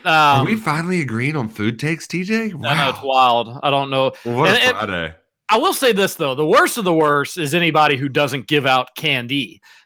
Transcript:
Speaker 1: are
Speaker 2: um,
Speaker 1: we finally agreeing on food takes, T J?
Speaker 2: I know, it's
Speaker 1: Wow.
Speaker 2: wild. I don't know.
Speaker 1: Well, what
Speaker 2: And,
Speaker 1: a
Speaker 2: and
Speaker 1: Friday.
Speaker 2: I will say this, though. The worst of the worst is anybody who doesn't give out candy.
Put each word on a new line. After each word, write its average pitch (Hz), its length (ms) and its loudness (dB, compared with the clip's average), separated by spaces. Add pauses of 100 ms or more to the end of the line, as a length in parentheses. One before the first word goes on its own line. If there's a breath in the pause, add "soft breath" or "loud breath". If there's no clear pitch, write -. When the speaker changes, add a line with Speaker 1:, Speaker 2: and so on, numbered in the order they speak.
Speaker 1:
are 151 340 4
Speaker 2:
um, 127 60 2
Speaker 1:
we 123 100 0
finally 165 460 -2
agreeing 127 340 -4
on 113 140 -4
food 110 280 -4
takes, 151 280 -4
T 175 180 -6
J? 220 200 -2
Speaker 2:
I 220 40 -6
know, 143 400 -2
it's 131 140 -6
Speaker 1:
Wow. - 20 -8
Speaker 2:
wild. 127 580 2
I 143 60 -2
don't 139 220 0
know. 135 220 0 (120)
Speaker 1:
Well, 120 120 -4
what 151 120 2
Speaker 2:
And, 208 80 4
Speaker 1:
a 247 120 0
Speaker 2:
and 247 100 0
Speaker 1:
Friday. 90 360 -6 (360)
Speaker 2:
I 220 80 4
will 320 160 0
say 247 180 2
this, 196 220 0
though. 139 200 -4
The 151 120 -2
worst 269 320 2
of 214 60 -4
the 180 100 2
worst 147 420 2
is 151 180 -4
anybody 156 440 2
who 143 100 -4
doesn't 131 380 -2
give 147 180 0
out 131 300 0
candy. 135 680 -4 (260 soft breath)